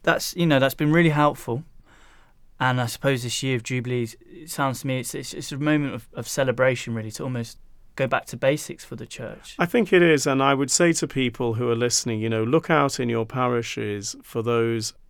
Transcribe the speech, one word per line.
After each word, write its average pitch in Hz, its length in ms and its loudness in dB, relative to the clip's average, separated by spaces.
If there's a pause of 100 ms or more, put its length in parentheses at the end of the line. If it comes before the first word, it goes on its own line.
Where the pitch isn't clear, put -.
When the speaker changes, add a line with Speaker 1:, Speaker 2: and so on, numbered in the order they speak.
Speaker 1:
That's, 147 320 0
you 175 100 2
know, 143 120 4
that's 131 160 2
been 151 180 2
really 170 180 6
helpful. 147 540 0 (960)
And 127 200 2
I 120 60 0
suppose 127 380 -2
this 117 180 -6
year 131 140 -2
of 113 80 -6
Jubilees, 123 560 -4
it - 280 -20
sounds 135 320 -2
to - 60 -8
me 131 140 -2
it's, - 140 -10
it's, 135 200 -10
it's 143 160 -10
a 143 80 -8
moment 147 340 0
of, 113 220 -12
of 117 140 -10
celebration, 127 680 0
really, 110 160 -6
to - 140 -10
almost 123 340 -8 (380)
go 135 100 0
back 123 200 -2
to - 100 -12
basics - 480 0
for - 100 -14
the 120 120 -12
church. - 520 -14
Speaker 2:
I 175 80 2
think 220 260 2
it 180 100 8
is, 156 240 6
and 135 140 2
I 139 140 6
would 135 160 0
say 175 240 4
to 156 140 -2
people 123 460 -2
who 120 140 -2
are 117 60 2
listening, 117 460 0
you 113 100 -2
know, 113 140 0
look 147 260 0
out 143 300 2
in 120 80 0
your 113 180 0
parishes 113 960 -2
for - 180 -6
those 117 540 0 (160)